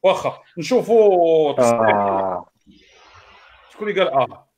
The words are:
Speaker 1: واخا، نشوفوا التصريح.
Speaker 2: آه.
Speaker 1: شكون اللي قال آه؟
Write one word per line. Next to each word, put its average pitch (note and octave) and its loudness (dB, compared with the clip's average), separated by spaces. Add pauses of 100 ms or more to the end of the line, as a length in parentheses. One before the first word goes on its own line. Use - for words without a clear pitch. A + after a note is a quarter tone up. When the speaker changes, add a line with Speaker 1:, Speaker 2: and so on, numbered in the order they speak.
Speaker 1:
واخا، F3+ 0 (240)
نشوفوا F3 2
التصريح. A#2 2
Speaker 2:
آه. F#2+ -4 (1300)
Speaker 1:
شكون G#3 -8
اللي F#3 -2
قال F3 -2
آه؟ B2+ -4 (100)